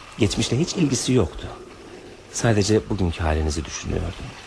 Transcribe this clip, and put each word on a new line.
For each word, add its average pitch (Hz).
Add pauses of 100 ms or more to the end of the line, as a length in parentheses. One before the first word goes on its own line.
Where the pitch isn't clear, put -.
(180)
Geçmişle 113
hiç 175
ilgisi 139
yoktu. 110 (840)
Sadece 107
bugünkü 95
halinizi 78
düşünüyordum. 87 (220)